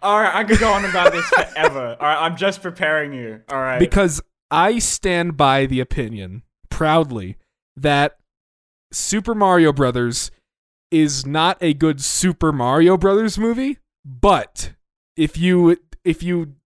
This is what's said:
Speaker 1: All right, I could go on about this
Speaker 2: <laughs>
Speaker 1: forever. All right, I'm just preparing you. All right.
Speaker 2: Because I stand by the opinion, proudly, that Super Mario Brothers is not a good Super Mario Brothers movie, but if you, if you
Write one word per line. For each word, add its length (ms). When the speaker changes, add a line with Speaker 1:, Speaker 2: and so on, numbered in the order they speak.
Speaker 1:
All 180
right, 140
I 100
could 160
go 100
on 140
about 280
this 140
Speaker 2:
<laughs> 20
Speaker 1:
forever. 680
All 80
right, 180
I'm 120
just 260
preparing 520
you. 260
All 80
right. 220
Speaker 2:
Because 400
I 280
stand 580
by 300
the 140
opinion, 640
proudly, 680
that 400
Super 420
Mario 380
Brothers 580
is 340
not 340
a 140
good 260
Super 520
Mario 440
Brothers 420
movie, 400
but 680
if 200
you, 400
if 180
you 320